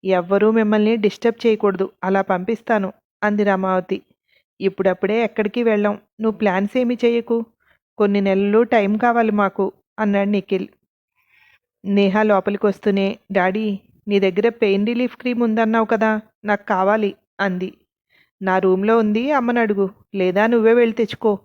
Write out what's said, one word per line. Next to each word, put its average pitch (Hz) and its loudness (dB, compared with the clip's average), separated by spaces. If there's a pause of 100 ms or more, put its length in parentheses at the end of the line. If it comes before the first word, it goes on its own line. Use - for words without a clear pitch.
ఎవ్వరూ 190 2
మిమ్మల్ని 214 2
డిస్టర్బ్ 226 -2
చేయకూడదు. 196 0 (120)
అలా 196 0
పంపిస్తాను," 196 -2 (300)
అంది 208 0
రమావతి. 190 -2 (600)
"ఇప్పుడప్పుడే 196 0
ఎక్కడికి 214 -4
వెళ్ళం. 208 0 (220)
నువ్వు 220 -2
ప్లాన్స్ 202 -2
ఏమీ 247 -2
చేయకు. 233 0 (520)
కొన్ని 202 2
నెలలు 202 2
టైమ్ 214 0
కావాలి 233 2
మాకు," 202 -2 (280)
అన్నాడు 202 0
నిఖిల్. 196 -2 (1160)
నేహ 202 2
లోపలికి 202 0
వస్తూనే, 196 -2 (120)
"డాడీ, 196 -2 (280)
నీ 202 0
దగ్గర 196 0
పెయిన్ 208 0
రిలీఫ్ 240 -4
క్రీమ్ 247 -4
ఉందన్నావు 226 0
కదా, 220 -2 (240)
నాకు 208 -4
కావాలి," 202 0 (240)
అంది. 185 -4 (680)
"నా 190 0
రూమ్లో 190 2
ఉంది, 226 0
అమ్మని 240 0
అడుగు, 202 0 (260)
లేదా 190 2
నువ్వే 226 4
వెళ్ళి 233 2
తెచ్చుకో. 214 -2